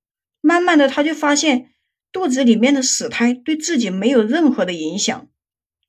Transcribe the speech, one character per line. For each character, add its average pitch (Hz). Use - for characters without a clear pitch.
慢 339
慢 349
的， 277
她 294
就 311
发 294
现 294
肚 370
子 262
里 233
面 240
的 277
死 202
胎 240
对 311
自 320
己 220
没 190
有 262
任 277
何 196
的 180
影 165
响， -